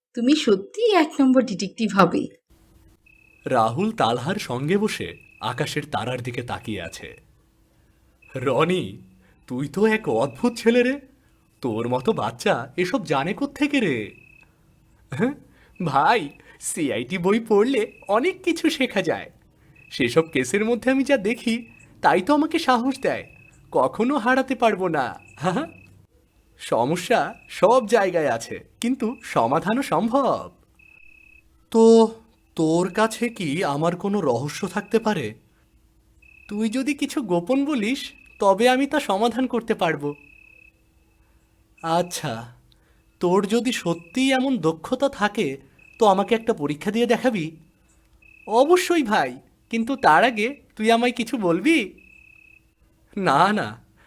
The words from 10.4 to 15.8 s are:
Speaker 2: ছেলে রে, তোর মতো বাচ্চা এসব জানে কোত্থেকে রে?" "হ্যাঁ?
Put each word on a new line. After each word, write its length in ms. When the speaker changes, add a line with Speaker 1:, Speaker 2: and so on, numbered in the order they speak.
Speaker 2:
ছেলে 280
রে, 160
তোর 260
মতো 260
বাচ্চা 640
এসব 280
জানে 280
কোত্থেকে 460
রে?" 360
"হ্যাঁ? 220